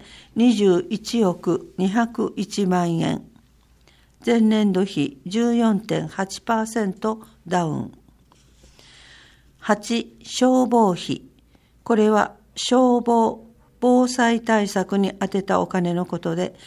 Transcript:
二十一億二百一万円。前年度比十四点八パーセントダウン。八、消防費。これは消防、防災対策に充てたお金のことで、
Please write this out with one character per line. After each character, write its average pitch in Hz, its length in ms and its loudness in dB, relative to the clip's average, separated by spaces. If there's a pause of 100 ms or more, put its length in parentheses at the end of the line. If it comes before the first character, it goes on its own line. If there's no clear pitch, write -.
(360)
二 233 180 4
十 196 360 2
一 226 340 -2
億 175 540 -2
二 190 100 0
百 233 480 -2
一 202 320 -4
万 175 320 0
円。 160 240 -4 (1000)
前 233 180 2
年 214 300 2
度 185 140 0
比 - 400 -4
十 233 300 -2
四 226 240 2
点 160 280 -6
八 - 340 -8
パ 226 200 -2
ー 220 60 -6
セ 220 180 -4
ン 190 80 -4
ト 220 320 -6 (220)
ダ 175 160 -2
ウ 156 100 -4
ン。 131 180 -8 (1700)
八、 220 640 -4
消 254 460 2
防 214 260 4
費。 - 300 -6 (600)
こ 233 120 0
れ 214 160 4
は - 240 0 (180)
消 247 480 2
防、 233 460 0 (320)
防 247 280 4
災 233 340 0
対 220 260 0
策 196 320 -2
に 190 140 2
充 196 140 -6
て 196 140 -4
た 190 180 0
お 180 60 0
金 175 300 -2
の 180 100 -4
こ 170 140 -8
と 165 160 -4
で、 180 180 -4 (120)